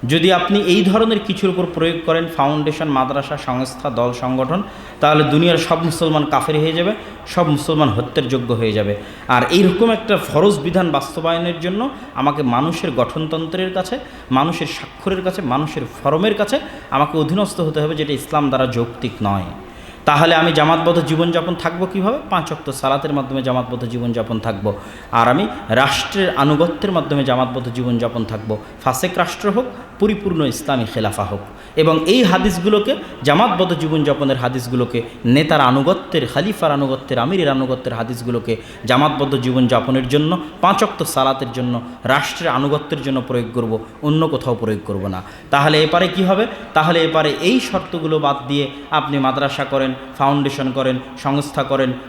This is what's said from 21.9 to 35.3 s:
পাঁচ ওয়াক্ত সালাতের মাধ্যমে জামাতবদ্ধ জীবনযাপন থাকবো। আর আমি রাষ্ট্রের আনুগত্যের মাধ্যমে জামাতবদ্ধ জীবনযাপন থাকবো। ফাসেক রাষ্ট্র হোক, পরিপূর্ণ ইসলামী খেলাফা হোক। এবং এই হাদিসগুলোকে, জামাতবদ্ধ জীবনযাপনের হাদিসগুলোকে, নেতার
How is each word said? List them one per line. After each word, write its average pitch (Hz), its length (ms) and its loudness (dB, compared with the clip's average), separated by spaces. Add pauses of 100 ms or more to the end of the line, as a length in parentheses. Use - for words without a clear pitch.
পাঁচ 175 220 -2
ওয়াক্ত 147 200 -8
সালাতের 139 420 -2
মাধ্যমে 135 300 -2
জামাতবদ্ধ 123 420 -2
জীবনযাপন 117 540 -2
থাকবো। 101 340 -2 (380)
আর 117 160 4
আমি 156 200 2 (220)
রাষ্ট্রের 143 680 2
আনুগত্যের 156 540 2
মাধ্যমে 147 320 0
জামাতবদ্ধ 127 520 0
জীবনযাপন 117 500 -2
থাকবো। 107 320 -4 (260)
ফাসেক 131 340 0
রাষ্ট্র 185 340 -2
হোক, 240 140 0 (340)
পরিপূর্ণ 196 460 2
ইসলামী 127 480 -2
খেলাফা 107 300 -2
হোক। 101 160 -4 (360)
এবং 160 300 4
এই 233 180 6
হাদিসগুলোকে, 208 720 2 (280)
জামাতবদ্ধ 175 560 2
জীবনযাপনের 143 580 2
হাদিসগুলোকে, 123 640 -2 (240)
নেতার 143 360 4